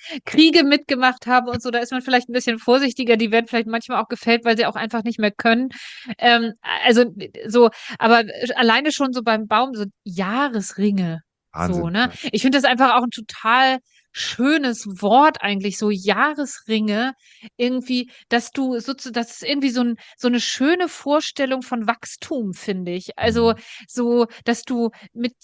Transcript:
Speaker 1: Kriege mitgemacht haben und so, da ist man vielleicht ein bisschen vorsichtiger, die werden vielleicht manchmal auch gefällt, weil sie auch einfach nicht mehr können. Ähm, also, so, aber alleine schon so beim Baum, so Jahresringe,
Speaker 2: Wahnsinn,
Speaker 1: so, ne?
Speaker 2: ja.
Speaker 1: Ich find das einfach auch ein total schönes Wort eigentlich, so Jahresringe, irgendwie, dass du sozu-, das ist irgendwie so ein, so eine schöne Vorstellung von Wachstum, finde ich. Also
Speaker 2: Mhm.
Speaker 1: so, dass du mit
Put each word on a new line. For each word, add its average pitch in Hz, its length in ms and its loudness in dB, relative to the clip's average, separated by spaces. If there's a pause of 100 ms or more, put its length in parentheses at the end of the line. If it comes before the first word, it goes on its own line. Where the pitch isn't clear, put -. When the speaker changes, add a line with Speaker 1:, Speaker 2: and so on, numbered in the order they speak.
(260)
Speaker 1:
Kriege 320 380 6
mitgemacht 262 640 0
haben 247 200 2
und 240 140 -6
so, 247 100 -4
da 240 80 -2
ist 247 120 -6
man 254 100 -4
vielleicht 254 260 0
ein 233 60 -12
bisschen 240 260 -2
vorsichtiger, 247 580 2
die 220 140 0
werden 226 160 2
vielleicht 226 200 -2
manchmal 226 360 -4
auch - 60 -8
gefällt, 233 360 0
weil 226 120 4
sie 233 80 2
auch - 100 -4
einfach 220 280 -6
nicht 226 160 -6
mehr 208 120 0
können. 240 380 0 (480)
Ähm, 233 360 2 (320)
also, 240 200 6 (420)
so, 233 220 6 (300)
aber 233 240 4 (320)
alleine 254 360 2
schon 262 220 -2
so 247 100 -4
beim 220 240 0
Baum, 247 280 2
so 208 100 -6 (180)
Jahresringe, 196 1200 -2 (320)
Speaker 2:
Wahnsinn, 175 300 -2
Speaker 1:
so, 170 60 -4
ne? 196 180 -2
Speaker 2:
ja. 254 40 -8 (200)
Speaker 1:
Ich 214 100 -2
find 262 140 2
das 269 100 2
einfach 247 300 4
auch 247 80 2
ein 240 80 -4
total 254 680 0 (360)
schönes 262 720 -2 (160)
Wort 269 400 4
eigentlich, 202 380 -4
so 208 100 0
Jahresringe, 220 1200 -2 (440)
irgendwie, 247 540 -2 (180)
dass 233 220 0
du 254 280 -2
sozu-, 262 320 -10
das 233 200 -4
ist - 120 -18
irgendwie 277 280 -2
so 247 100 -2
ein, 240 140 0 (220)
so 247 100 -2
eine 240 120 2
schöne 339 480 0
Vorstellung 277 760 -2
von 226 240 -4
Wachstum, 233 640 -6
finde 185 380 -6
ich. - 260 -10
Also 226 360 2
Speaker 2:
Mhm. - 20 -2 (320)
Speaker 1:
so, 240 400 0 (180)
dass 240 180 -2
du 233 280 -4 (220)
mit 233 200 -6 (100)